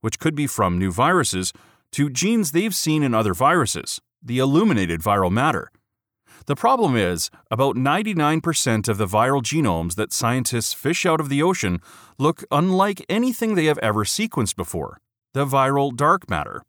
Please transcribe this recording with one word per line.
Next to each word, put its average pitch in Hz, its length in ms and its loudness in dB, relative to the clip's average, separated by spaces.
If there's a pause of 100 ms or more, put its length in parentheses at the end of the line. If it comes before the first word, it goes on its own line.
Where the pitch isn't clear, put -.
which 113 180 -4
could 156 160 0
be 143 120 -2
from 92 300 2
new 95 140 0
viruses, 117 600 0 (380)
to 143 180 0
genes 180 420 0
they've 185 240 0
seen 156 280 0
in 127 100 0
other 107 200 2
viruses, 131 680 0 (220)
the 120 160 -4
illuminated 131 640 2
viral 98 300 2
matter. 123 400 0 (760)
The 143 80 0
problem 233 400 2
is, 90 340 0 (200)
about 131 260 0
ninety-nine 160 640 0
percent 120 460 0
of 107 100 0
the 104 100 0
viral 123 340 2
genomes 90 540 -2
that 107 160 -4
scientists 120 600 -2
fish - 320 -2
out 160 140 2
of 147 100 -4
the 139 120 0
ocean 131 380 0 (380)
look 151 340 0
unlike 190 560 0
anything 226 480 -2
they 160 100 2
have 151 140 2
ever 107 240 0
sequenced 143 520 -2
before, 80 440 -8 (340)
the 139 120 -2
viral 139 500 0
dark 156 340 0
matter. 73 400 -4